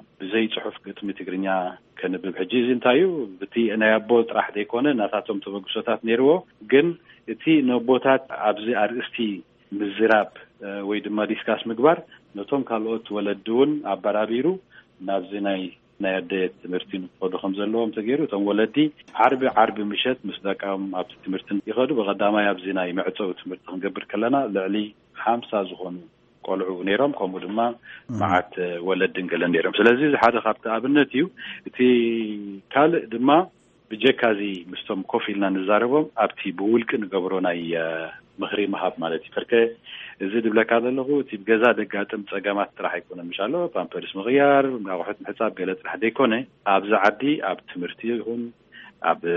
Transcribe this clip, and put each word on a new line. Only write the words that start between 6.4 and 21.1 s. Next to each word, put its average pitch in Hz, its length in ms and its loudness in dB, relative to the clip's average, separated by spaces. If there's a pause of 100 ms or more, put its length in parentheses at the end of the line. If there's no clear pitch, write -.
ግን 135 200 6 (400)
እቲ 110 160 -8 (200)
ነቦታት 127 600 4 (200)
ኣብዚ 107 240 0 (100)
ኣርእስቲ 113 400 -2 (540)
ምዝራብ፣ 101 600 2 (260)
እ፣ 101 120 -14 (120)
ወይ 101 180 -2
ድማ 104 260 -4
ዲስካስ 107 380 -2
ምግባር 123 340 4 (340)
ነቶም 123 320 -4
ካልኦት 113 460 -4
ወለዲ 101 380 -4
እውን 131 240 4 (160)
ኣበራቢሩ 107 600 0 (540)
ናብዚ 95 380 -4
ናይ፣ 98 220 -2 (380)
ናይ 95 160 -2
ኣደ 90 180 -4 (200)
ትምህርቲ 90 440 -8
ንክኸዱ 92 400 -6
ከም 98 160 -4
ዘለዎም 107 380 -2
ተገይሩ። 113 300 -2
እቶም 101 240 -2
ወለዲ 107 300 2 (400)
ዓርቢ፣ 127 260 4 (100)
ዓርቢ 113 320 4
ምሸት 104 380 -2
ምስ 92 200 -10
ደቃም 98 420 -4 (120)
ኣብቲ 90 220 -6